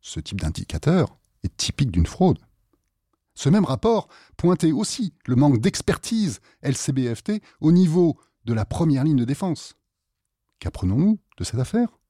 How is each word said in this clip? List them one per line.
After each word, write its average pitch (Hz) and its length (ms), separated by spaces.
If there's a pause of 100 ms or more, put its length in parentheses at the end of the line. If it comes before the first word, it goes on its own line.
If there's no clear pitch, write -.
Ce - 180
type 95 200
d'indicateur 104 760 (260)
est - 140
typique - 340
d'une 82 140
fraude. - 340 (920)
Ce - 160
même 190 160
rapport 196 420 (300)
pointait 175 340
aussi 151 420 (120)
le 123 100
manque 135 240
d'expertise 190 800 (220)
L 139 140
C - 160
B 127 220
F - 100
T 208 180 (200)
au 156 100
niveau 170 480 (260)
de 117 80
la 110 120
première 143 380
ligne 151 140
de 120 80
défense. 143 500 (840)
Qu'apprenons-nous 131 600 (180)
de - 60
cette - 160
affaire ? 226 400 (100)